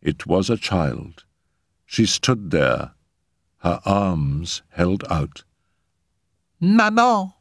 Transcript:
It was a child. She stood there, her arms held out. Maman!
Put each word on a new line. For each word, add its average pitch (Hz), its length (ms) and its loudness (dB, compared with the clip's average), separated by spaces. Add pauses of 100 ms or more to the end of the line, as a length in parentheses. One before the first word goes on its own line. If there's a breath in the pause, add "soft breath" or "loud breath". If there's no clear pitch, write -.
It 76 260 -4
was 92 220 0
a 117 80 0
child. 76 680 -4 (600)
She - 220 0
stood 104 440 -2
there, 69 420 0 (680)
her 87 260 -2
arms 85 840 -2
held 90 400 -2
out. 73 340 -4 (1120)
Maman! 214 840 2